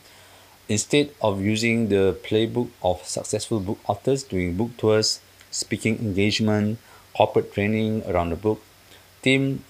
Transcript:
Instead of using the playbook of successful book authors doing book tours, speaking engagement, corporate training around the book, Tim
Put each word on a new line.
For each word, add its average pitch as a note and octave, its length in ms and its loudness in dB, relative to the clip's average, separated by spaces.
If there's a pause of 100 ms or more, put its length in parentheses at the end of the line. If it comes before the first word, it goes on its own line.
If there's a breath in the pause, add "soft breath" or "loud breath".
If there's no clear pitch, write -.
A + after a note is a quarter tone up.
(680 loud breath)
Instead D3 440 0 (100)
of G2 220 0
using A2+ 460 0
the G2 360 2
playbook A2+ 460 0 (120)
of F2+ 220 -2
successful G#2+ 560 -4
book G2 260 -6
authors C3 360 -2
doing F2+ 340 -2
book A#2 220 -4
tours, G#2+ 420 2 (300)
speaking A2 480 -4
engagement, G#2+ 800 0 (360 loud breath)
corporate - 380 2
training A2 560 0
around F2 220 0
the E2 60 -2
book, G#2+ 260 -2 (580 loud breath)
Tim C3+ 380 2 (120)